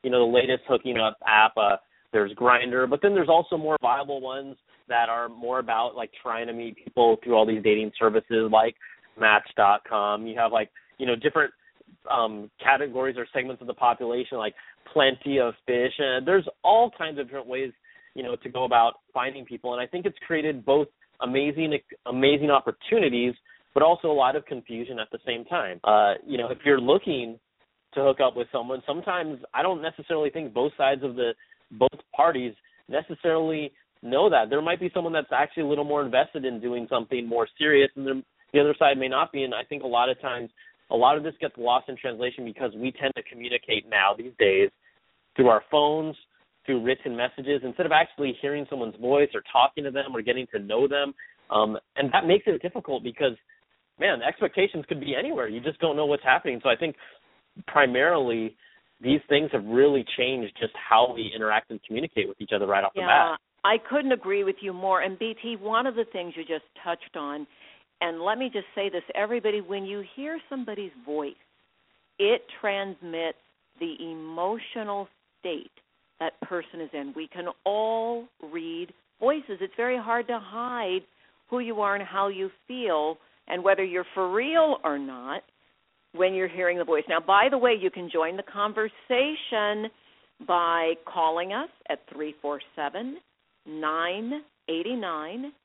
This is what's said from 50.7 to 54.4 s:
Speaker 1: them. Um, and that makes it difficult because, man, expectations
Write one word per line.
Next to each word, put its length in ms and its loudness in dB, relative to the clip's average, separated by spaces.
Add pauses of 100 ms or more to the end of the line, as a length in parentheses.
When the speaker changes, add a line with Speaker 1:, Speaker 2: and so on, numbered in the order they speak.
Speaker 1:
them. 260 -2 (380)
Um, 260 2 (180)
and 160 -2
that 140 2
makes 220 4
it 160 0
difficult 400 -6
because, 300 -2 (680)
man, 280 0
expectations 600 -2